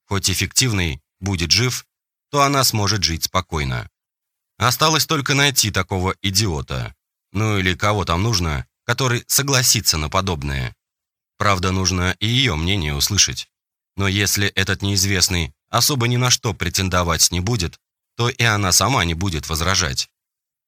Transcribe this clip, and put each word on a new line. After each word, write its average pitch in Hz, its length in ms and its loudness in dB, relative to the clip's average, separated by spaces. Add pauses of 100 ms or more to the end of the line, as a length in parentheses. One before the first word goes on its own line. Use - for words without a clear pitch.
хоть 98 240 0
эффективный, 92 680 0 (200)
будет 87 300 -2
жив, 123 360 0 (440)
то 143 120 2
она 139 200 2
сможет 101 400 0
жить 82 220 -2
спокойно. 71 640 -4 (720)
Осталось 147 480 2
только 160 280 0
найти 135 380 2
такого 92 500 -2
идиота, 78 720 -2 (380)
ну 104 260 -2
или 92 160 2
кого 104 300 0
там 85 180 0
нужно, 87 440 -2 (180)
который 123 420 0
согласится 127 680 2
на 76 120 -2
подобное. 71 680 -2 (640)
Правда, 98 340 2
нужно 92 480 0
и 107 60 -2
её 120 300 2
мнение 80 380 -2
услышать. 71 540 -2 (480)
Но 98 100 0
если 101 420 0
этот 95 340 -2
неизвестный 92 720 0 (160)
особо 117 380 2
ни 123 80 2
на 123 140 2
что 110 240 0
претендовать 90 800 0
не 87 80 -2
будет, 90 380 -4 (380)
то 117 120 0
и 120 140 -4
она 101 300 2
сама 107 320 2
не 85 100 0
будет 82 340 -2
возражать. 80 600 -2 (580)